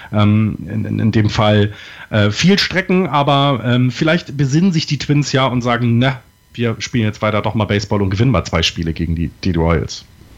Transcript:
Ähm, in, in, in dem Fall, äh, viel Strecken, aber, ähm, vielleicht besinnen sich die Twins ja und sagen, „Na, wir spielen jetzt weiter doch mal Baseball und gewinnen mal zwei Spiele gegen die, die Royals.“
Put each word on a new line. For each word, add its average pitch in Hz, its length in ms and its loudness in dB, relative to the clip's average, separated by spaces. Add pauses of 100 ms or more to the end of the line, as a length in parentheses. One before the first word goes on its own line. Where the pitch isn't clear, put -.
(140)
Ähm, 104 520 2
in, 104 200 -6
in, 104 140 -4
in 107 120 2
dem 107 180 2
Fall, 104 440 2 (360)
äh, 104 220 2
viel 190 260 2
Strecken, 185 500 0
aber, 143 580 0
ähm, 123 260 2
vielleicht 156 460 -2
besinnen 151 340 2
sich 160 140 -2
die 147 120 -4
Twins 147 360 0
ja 135 120 2
und 123 160 -2
sagen, 117 380 0
„Na, 131 220 0 (320)
wir 117 260 -4
spielen 117 240 -2
jetzt 107 180 -4
weiter 107 200 0
doch 101 120 -4
mal 110 120 0
Baseball 104 360 0
und 95 100 0
gewinnen 117 200 2
mal 85 140 0
zwei 85 180 -2
Spiele 82 300 -4
gegen 82 220 -4
die, 80 140 -2 (140)
die 95 80 0
Royals.“ 82 540 0 (320)